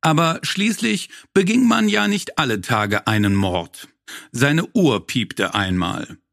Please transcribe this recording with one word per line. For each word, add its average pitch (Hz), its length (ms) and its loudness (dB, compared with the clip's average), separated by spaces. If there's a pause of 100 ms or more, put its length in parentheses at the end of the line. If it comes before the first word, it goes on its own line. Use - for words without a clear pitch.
Aber 165 420 0
schließlich 214 680 -4 (240)
beging 220 320 4
man 226 220 2
ja 208 200 2
nicht - 300 -4
alle 117 220 0
Tage 104 460 0
einen 104 280 2
Mord. 90 540 -2 (440)
Seine 143 420 0
Uhr 139 320 2
piepte - 480 -4
einmal. 90 640 -2 (140)